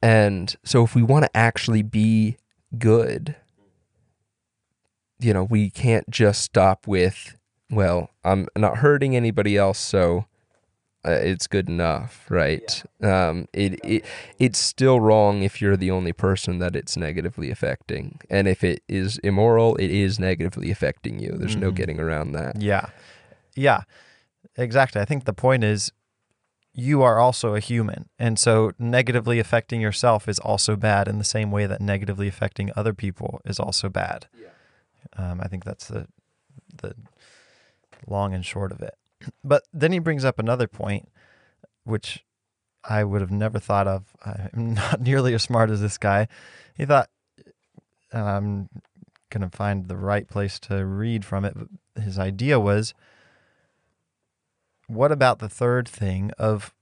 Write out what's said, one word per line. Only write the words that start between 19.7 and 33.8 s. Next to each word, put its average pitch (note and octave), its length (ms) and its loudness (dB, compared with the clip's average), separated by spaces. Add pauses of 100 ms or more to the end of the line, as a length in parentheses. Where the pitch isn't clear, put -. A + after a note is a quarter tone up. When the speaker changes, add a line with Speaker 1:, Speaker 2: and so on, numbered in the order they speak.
Speaker 1:
it F#2+ 140 -2
is G2 300 0
negatively E2+ 500 -2
affecting C#2 480 -4
you. G#1 140 -8
There's G#2+ 240 -4
no G2 120 -2
Speaker 2:
Mm-hmm. F#2 80 -2
Speaker 1:
getting D#2 240 -4
around D#2 320 -4
that. D2 280 -6
Speaker 2:
Yeah. G#2 300 -2 (640)
Yeah, C3 280 2 (720)
exactly. B2 440 0
I G2+ 60 0
think C#3+ 180 -4
the - 80 -2
point B2+ 320 2
is G#2 260 0 (840)
you C3+ 260 2
are A#2+ 180 6
also A#2+ 360 2
a G#2 60 0
human. A2+ 580 -4
And A2+ 200 0
so A2 400 4
negatively A#2+ 600 0
affecting A#2 420 -2
yourself A2 480 0
is G#2 100 -4
also G#2 380 -2
bad G2+ 320 2
in G2+ 80 -4
the G2+ 80 -4
same G#2+ 260 -2
way G2+ 140 0
that G2 160 -6
negatively G2+ 480 -4
affecting G2+ 480 -6
other G#2+ 160 -2
people - 540 -8
is G2+ 120 -6
also - 300 -4